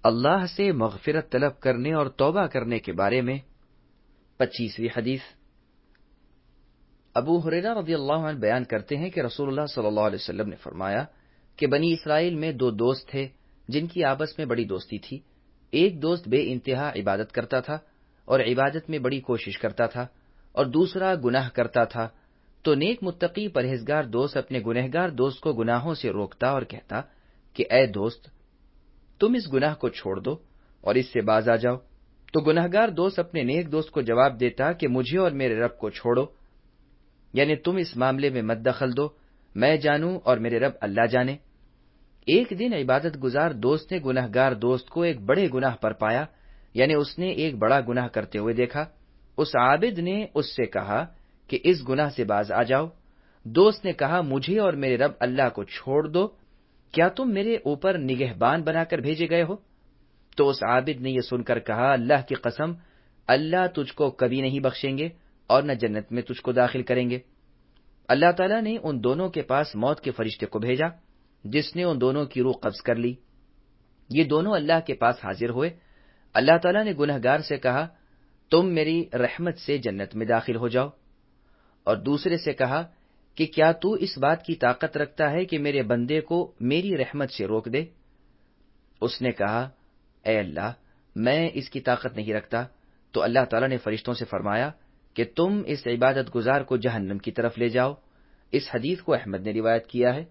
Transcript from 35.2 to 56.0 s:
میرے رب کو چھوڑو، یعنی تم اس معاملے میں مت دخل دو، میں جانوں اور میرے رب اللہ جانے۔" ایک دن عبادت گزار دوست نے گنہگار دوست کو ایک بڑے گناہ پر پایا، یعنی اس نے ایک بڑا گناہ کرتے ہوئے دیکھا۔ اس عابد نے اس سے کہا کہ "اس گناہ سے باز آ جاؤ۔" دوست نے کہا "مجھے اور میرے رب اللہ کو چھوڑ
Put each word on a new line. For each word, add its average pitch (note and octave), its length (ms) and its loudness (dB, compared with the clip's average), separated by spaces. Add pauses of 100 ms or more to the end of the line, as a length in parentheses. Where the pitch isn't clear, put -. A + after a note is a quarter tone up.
میرے C3 300 0
رب A#2+ 180 -2
کو G#2+ 120 -4
چھوڑو، B2 360 0 (1040)
یعنی C#3+ 240 2
تم E3+ 200 -2
اس F3 200 -4
معاملے C3+ 340 2
میں B2 120 -2
مت A2 240 -2
دخل B2+ 300 0
دو، D3 120 -2 (460)
میں C3 220 4
جانوں D3+ 480 0
اور B2 120 4
میرے A#2 220 0
رب B2+ 220 2
اللہ A2 260 0
جانے۔" B2+ 300 0 (920)
ایک A3 320 4
دن A#3+ 140 -2
عبادت C#3+ 500 0
گزار C#3 280 2
دوست C3+ 420 0
نے D3 60 -2
گنہگار B2+ 540 2
دوست B2 360 0
کو E3+ 140 -2
ایک D#3 180 0
بڑے D3+ 340 2
گناہ B2+ 220 0
پر A2 160 -2
پایا، A2+ 320 0 (500)
یعنی C3+ 200 4
اس D3 240 0
نے F3+ 100 -2
ایک D#3 280 -4
بڑا A2+ 320 4
گناہ A#2+ 200 -2
کرتے G#2+ 300 -6
ہوئے A2+ 160 -2
دیکھا۔ B2 300 -2 (520)
اس D3 200 0
عابد D#3+ 420 4
نے F#3+ 360 -2
اس D3 220 -2
سے A#2+ 100 0
کہا G#2 380 -2 (420)
کہ C3+ 180 -4
"اس D#3 240 2
گناہ C#3+ 220 0
سے A#2+ 140 -4
باز G#2 280 0
آ A2 100 2
جاؤ۔" C3 240 2 (580)
دوست E3 400 4
نے F#3 80 -2
کہا D3+ 280 0
"مجھے C#3+ 380 -2
اور G3 140 2
میرے C3+ 240 0
رب C#3 140 2 (100)
اللہ B2+ 340 2
کو G2+ 100 -6
چھوڑ D3 440 -2